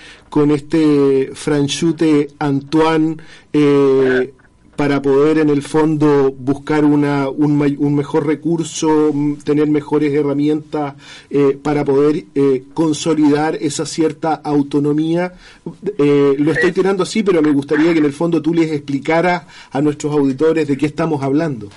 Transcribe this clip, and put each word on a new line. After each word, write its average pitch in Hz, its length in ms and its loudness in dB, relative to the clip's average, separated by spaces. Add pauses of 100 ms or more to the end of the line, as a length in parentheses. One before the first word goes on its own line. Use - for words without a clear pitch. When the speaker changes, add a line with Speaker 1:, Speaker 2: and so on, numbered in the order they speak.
(300)
Speaker 1:
con 147 220 2
este 143 800 2
Franchute 151 960 0 (100)
Antoine, 156 800 0 (340)
eh, 135 840 2 (420)
para 147 260 -2
poder 143 380 2
en 151 100 2
el 143 120 0
fondo 147 680 2
buscar 139 540 -2
una, 143 420 2
un 147 300 0
may-, 143 220 0
un 147 160 0
mejor 147 300 -2
recurso, 156 880 0
mm, 147 260 -4
tener 151 280 0
mejores 151 460 -2
herramientas, 147 800 -2 (360)
eh, 139 320 2
para 147 220 -2
poder, 147 400 2 (100)
eh, 135 300 0 (100)
consolidar 151 840 0
esa 151 300 -6
cierta 156 500 -2
autonomía? 147 1000 -2 (640)
Eh, 143 400 2
lo 147 160 0
estoy 185 160 0
Speaker 2:
Sí. 170 60 -4
Speaker 1:
tirando 190 280 0
así, 220 200 -2
pero 180 180 2
me 151 100 2
gustaría 147 400 0
que 165 80 2
en 151 60 2
el 139 80 -2
fondo 170 280 -2
tú 156 120 -2
les 160 180 0
explicaras 160 720 -2 (280)
a 135 100 -4
nuestros 147 320 -2
auditores 151 540 0
de 139 100 -2
qué 151 80 -2
estamos 151 380 -4
hablando. 139 540 -2